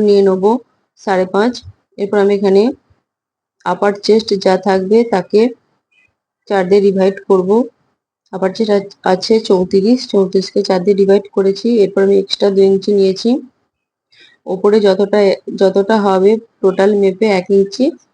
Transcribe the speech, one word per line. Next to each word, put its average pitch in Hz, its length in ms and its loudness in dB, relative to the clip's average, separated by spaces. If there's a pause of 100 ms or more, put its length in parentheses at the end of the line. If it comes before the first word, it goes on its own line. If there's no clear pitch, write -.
নিয়ে 202 220 2
নেব 185 200 0 (560)
সাড়ে 185 280 -2
পাঁচ। 202 260 -2 (440)
এরপর 202 220 -4
আমি 202 160 2
এখানে 196 260 2 (1040)
আপার 180 260 -2 (120)
চেস্ট 220 260 0 (140)
যা 190 140 2
থাকবে 190 460 0
তাকে 208 380 -2 (1040)
চার 196 180 -2
দিয়ে 196 160 2
ডিভাইড 190 340 0 (100)
করব। 185 240 0 (840)
আপার 185 200 -4
চেস্ট 214 200 -2
আ-, 196 220 -4 (100)
আছে 185 340 0
চৌত্রিশ, 196 600 0 (100)
চৌত্রিশকে 196 540 -2
চার 190 180 -2
দিয়ে 196 180 0
ডিভাইড 196 340 2
করেছি। 196 340 -2 (120)
এরপর 196 240 0
আমি 196 140 2
এক্সট্রা 196 320 -2
দু 196 120 2
ইঞ্চি 196 320 2
নিয়েছি। 190 360 0 (1160)
ওপরে 190 320 0
যতটা, 202 400 0 (360)
যতটা 196 420 0
হবে 196 340 2 (280)
টোটাল 190 360 0
মেপে 196 340 0
এক 185 200 -2
ইঞ্চি 196 360 0 (280)